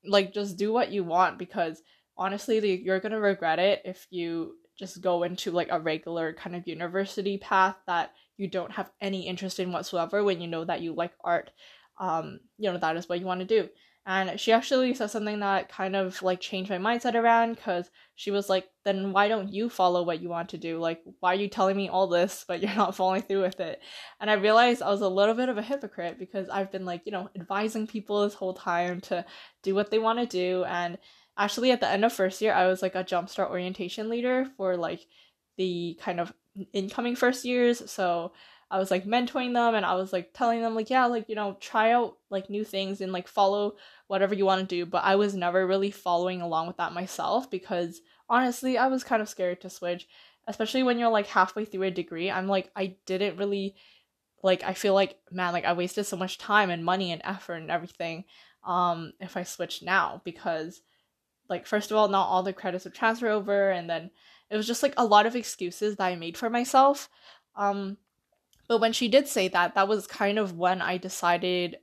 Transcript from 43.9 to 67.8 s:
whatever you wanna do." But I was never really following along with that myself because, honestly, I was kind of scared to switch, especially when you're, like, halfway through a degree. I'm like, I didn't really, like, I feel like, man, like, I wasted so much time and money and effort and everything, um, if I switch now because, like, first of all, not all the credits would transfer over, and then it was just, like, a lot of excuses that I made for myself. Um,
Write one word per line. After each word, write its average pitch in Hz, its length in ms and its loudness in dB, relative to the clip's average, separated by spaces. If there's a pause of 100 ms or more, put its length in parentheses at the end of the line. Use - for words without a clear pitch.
whatever 196 260 2
you 196 120 2
wanna 190 180 4
do." 175 220 -4
But 175 180 -2
I 190 120 6
was 202 180 2
never 180 320 2
really 196 260 2
following 180 480 -2
along 165 260 -2
with 175 120 -10
that 175 140 -4
myself 180 580 -2
because, 175 500 -4 (280)
honestly, 247 500 0
I 262 100 4
was 262 160 -2
kind 220 180 0
of 208 60 -6
scared 180 320 -4
to 185 100 -14
switch, 175 380 -8 (400)
especially 226 340 -2
when 247 160 2
you're, 233 120 4
like, 208 180 2
halfway 196 360 2
through 190 200 -6
a 190 60 0
degree. 175 400 -6
I'm 190 180 -2
like, 190 260 0
I 190 220 -6 (100)
didn't 185 300 -2
really, 196 400 -4 (640)
like, 185 220 2
I 185 100 -2
feel 196 200 2
like, 196 260 2 (100)
man, 175 220 -2
like, 175 140 -2
I 170 80 4
wasted 180 320 -4
so 196 100 -6
much 185 220 -6
time 208 320 4
and 170 140 -4
money 180 280 0
and 160 120 -8
effort 185 320 -8
and 160 140 -10
everything, 165 540 -6 (400)
um, 175 560 0
if 185 160 -10
I 180 80 -4
switch - 380 -10
now 180 420 0
because, 165 580 -6 (640)
like, 175 180 -6
first 208 260 -2
of 214 40 2
all, 214 120 6
not 196 200 2
all 185 140 2
the 190 120 -4
credits 185 320 -6
would 180 80 -16
transfer 233 340 0
over, 202 420 2
and 175 180 -2
then 165 220 -6 (400)
it 208 60 -4
was 214 100 -2
just, 233 160 -2
like, 277 140 2
a 247 100 4
lot 208 200 8
of 233 100 -2
excuses 208 600 -6
that 196 100 -2
I 180 100 -2
made 165 220 -10
for 226 120 -2
myself. 269 580 4 (460)
Um, 202 440 -2 (680)